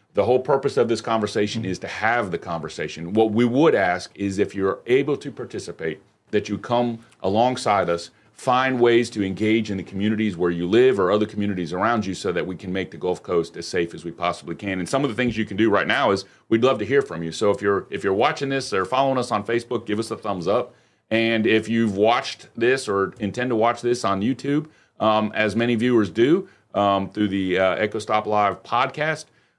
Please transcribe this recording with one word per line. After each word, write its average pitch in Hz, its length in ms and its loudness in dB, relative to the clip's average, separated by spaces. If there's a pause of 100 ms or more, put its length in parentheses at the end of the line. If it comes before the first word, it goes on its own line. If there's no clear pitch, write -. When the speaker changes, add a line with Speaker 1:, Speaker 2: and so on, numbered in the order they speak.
(140)
Speaker 1:
The 101 120 2
whole 127 140 4
purpose 139 360 0
of 117 140 2
this 113 100 0
conversation 110 640 -2
Speaker 2:
Mm-hmm. 95 100 -4
Speaker 1:
is 87 80 -6
to - 80 -10
have 110 440 -2
the 82 60 -2
conversation. 82 760 -8
What 110 180 4
we 117 140 4
would 131 300 4
ask 90 380 0
is, 98 260 -2
if 98 140 0
you're 95 340 -2
able 135 300 2
to 139 140 -12
participate, 85 720 -8 (300)
that 104 180 0
you 104 80 -2
come 120 420 -2 (220)
alongside 104 680 2
us 85 220 -4 (220)
find 127 460 0
ways 120 320 6
to 104 120 -2
engage 104 480 0
in 95 60 -4
the 90 60 -6
communities 104 520 -2
where 87 160 2
you 87 160 -2
live 117 320 4
or 92 120 2
other 107 140 2
communities 98 460 -4
around 104 340 0
you 95 80 -4
so 90 180 -4
that 87 140 -2
we 90 100 -6
can 92 180 -8
make 95 180 -4
the 82 60 -16
Gulf 90 260 -4
Coast 85 320 -2
as 85 120 -12
safe 87 260 -2
as 82 100 -14
we 85 80 -10
possibly 85 440 -4
can. 95 240 -6
And 87 100 -4
some 135 140 0
of 139 60 0
the 107 60 -6
things 117 220 -2
you 107 80 -2
can 101 100 -8
do 110 140 4
right 95 180 2
now 120 240 2
is 98 140 0 (240)
we'd 113 140 2
love 127 160 4
to 101 60 -6
hear 135 160 2
from 85 220 -6
you. 82 80 -6
So 104 200 2
if 101 100 -4
you're, 101 280 0
if - 140 -8
you're 98 100 0
watching 139 360 0
this 135 240 -4
or 95 120 0
following 131 320 0
us 120 140 -2
on 104 140 -2
Facebook, 117 400 -2
give 104 140 -2
us 110 120 -6
a 104 60 -6
thumbs 92 300 -6
up. 110 260 0 (380)
And 113 340 2
if 110 240 2
you've 113 260 0
watched 110 600 0
this 123 340 0
or 98 300 0
intend 113 320 -4
to 117 40 0
watch 117 260 2
this 120 220 -2
on 98 180 0
YouTube, 139 460 -2 (320)
um, 107 360 2
as 107 200 0
many 120 200 0
viewers 113 340 2
do, 143 400 2 (240)
um, 98 380 0
through 107 160 0
the, 95 320 0
uh, 92 160 2
Echo 107 240 -2
Stop 107 260 0
Live 104 380 2
podcast 147 640 -2 (340)